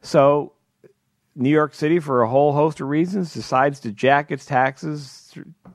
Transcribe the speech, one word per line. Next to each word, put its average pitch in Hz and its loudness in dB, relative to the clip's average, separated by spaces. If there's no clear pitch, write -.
So 147 2
New 131 -2
York 151 0
City, 160 -2
for 139 -2
a 113 0
whole 143 2
host 147 0
of 135 -8
reasons, 175 -2
decides 135 -2
to 117 -8
jack 143 2
its 143 -10
taxes 135 -6
th-, - -20